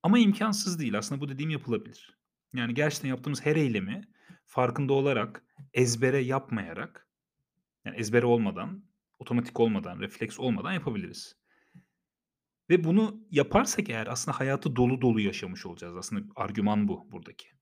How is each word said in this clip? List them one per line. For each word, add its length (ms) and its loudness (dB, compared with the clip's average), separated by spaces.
ama 160 6
imkansız 600 2
değil. 200 -2
Aslında 220 -4
bu 80 -4
dediğim 220 -6
yapılabilir. 680 -6
Yani 200 -2
gerçekten 340 0
yaptığımız 380 -4
her 100 4
eylemi 460 0
farkında 460 0
olarak, 520 0
ezbere 460 2
yapmayarak, 880 -4
yani 120 -10
ezbere 300 4
olmadan, 580 0
otomatik 420 -2
olmadan, 400 0
refleks 400 -8
olmadan 320 -2
yapabiliriz. 640 -8
Ve 140 6
bunu 460 2
yaparsak 600 2
eğer 160 -4
aslında 340 -4
hayatı 360 -2
dolu 240 4
dolu 200 4
yaşamış 460 -4
olacağız. 300 -12
Aslında 400 -8
argüman 520 0
bu 240 -6
buradaki. 360 -18